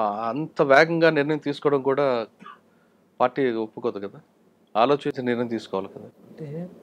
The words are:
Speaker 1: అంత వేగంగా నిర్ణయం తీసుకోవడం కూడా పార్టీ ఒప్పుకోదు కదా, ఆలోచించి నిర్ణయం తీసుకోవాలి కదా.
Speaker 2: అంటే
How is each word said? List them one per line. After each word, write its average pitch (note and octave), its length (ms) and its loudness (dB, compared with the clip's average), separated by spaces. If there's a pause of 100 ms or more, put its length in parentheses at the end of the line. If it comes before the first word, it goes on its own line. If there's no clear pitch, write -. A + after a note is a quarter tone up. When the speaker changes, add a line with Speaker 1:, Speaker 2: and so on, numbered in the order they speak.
(280)
Speaker 1:
అంత D3+ 340 -4
వేగంగా D#3+ 480 6
నిర్ణయం D3+ 280 0
తీసుకోవడం C#3+ 440 -2
కూడా C3+ 440 0 (920)
పార్టీ B2+ 320 2
ఒప్పుకోదు A2 540 -6
కదా, C3 140 -16 (560)
ఆలోచించి C#3 460 2
నిర్ణయం A#2+ 240 0
తీసుకోవాలి G#2 420 -6
కదా. G#2+ 160 -18
Speaker 2:
అంటే D#3 640 -14 (140)